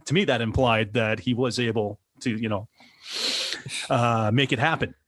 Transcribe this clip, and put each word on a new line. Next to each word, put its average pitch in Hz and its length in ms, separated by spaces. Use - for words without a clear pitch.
to - 80
me, 196 120
that 127 140
implied 113 540
that 110 260
he 123 140
was 120 260
able 110 400
to, 131 160
you 113 100
know, 104 220
uh, 117 440
make 135 200
it 117 60
happen. 147 360